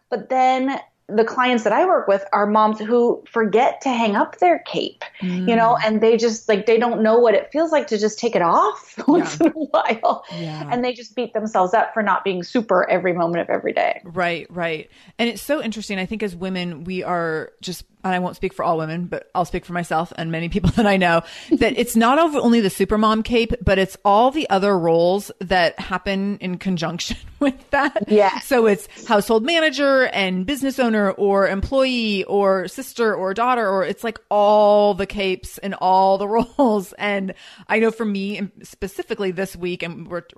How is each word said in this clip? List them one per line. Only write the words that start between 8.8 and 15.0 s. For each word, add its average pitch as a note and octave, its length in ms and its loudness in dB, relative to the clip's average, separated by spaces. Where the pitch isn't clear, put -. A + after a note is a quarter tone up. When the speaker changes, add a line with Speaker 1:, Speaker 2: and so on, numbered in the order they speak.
Speaker 1:
<laughs> - 60 -20
once - 320 2
Speaker 2:
Yeah. D#4+ 60 6
Speaker 1:
in D#4 60 0
a D#4 120 -6
while. - 580 -2
Speaker 2:
Yeah. D#3 380 -8
Speaker 1:
And B3 140 -2
they B3 80 -4
just A#3 200 -20
beat A#3 200 -8
themselves G#3 400 -2
up - 200 0
for A3 80 -2
not G3 220 0
being F#3 200 -4
super G#3+ 460 0
every F3+ 220 0
moment E3+ 300 -2
of - 80 -6
every - 240 -2
day. - 320 -2
Speaker 2:
Right, F3 440 -4
right. E3 400 -6